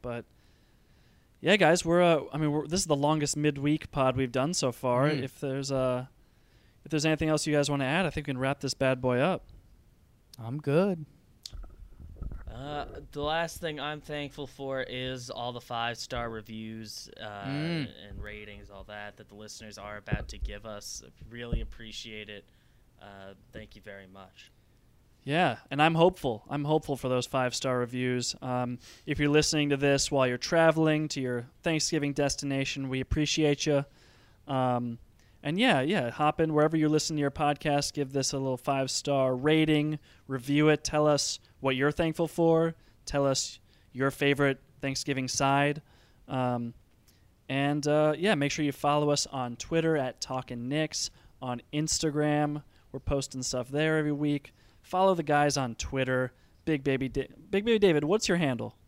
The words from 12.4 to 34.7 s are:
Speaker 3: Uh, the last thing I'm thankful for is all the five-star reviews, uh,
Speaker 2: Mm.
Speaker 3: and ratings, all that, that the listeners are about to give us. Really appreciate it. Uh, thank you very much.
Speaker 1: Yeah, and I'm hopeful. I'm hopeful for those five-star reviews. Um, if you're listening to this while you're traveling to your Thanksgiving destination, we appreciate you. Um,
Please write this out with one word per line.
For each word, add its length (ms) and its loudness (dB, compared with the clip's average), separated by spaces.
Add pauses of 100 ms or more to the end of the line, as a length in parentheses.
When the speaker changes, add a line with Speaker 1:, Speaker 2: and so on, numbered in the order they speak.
Speaker 3:
Uh, 320 -10 (280)
the 80 -6
last 400 -2
thing 180 -6
I'm 220 -8
thankful 440 -8
for 360 -6
is 480 -8
all 240 -6
the 80 -10
five-star 680 -6
reviews, 800 -12 (120)
uh, 240 -10
Speaker 2:
Mm. 420 -4 (220)
Speaker 3:
and 120 -12
ratings, 480 -14
all 160 -16
that, 300 -14
that 140 -20
the 60 -20
listeners 420 -16
are 180 -14
about 340 -8
to 80 -12
give 280 -10
us. 360 -14 (280)
Really 320 -6
appreciate 680 -12
it. 160 -16 (580)
Uh, 320 -18 (200)
thank 240 -18
you 40 -20
very 260 -18
much. 440 -20 (720)
Speaker 1:
Yeah, 340 0 (120)
and 120 0
I'm 140 4
hopeful. 540 2
I'm 140 -4
hopeful 320 0
for 120 -6
those 180 0
five-star 520 -2
reviews. 640 -2
Um, 380 -4 (260)
if 140 -4
you're 100 4
listening 400 4
to 80 2
this 320 2
while 180 4
you're 100 0
traveling 720 4
to 120 -6
your 240 -4 (160)
Thanksgiving 520 0
destination, 760 -2
we 100 -2
appreciate 640 2
you. 200 2 (600)
Um, 500 0 (460)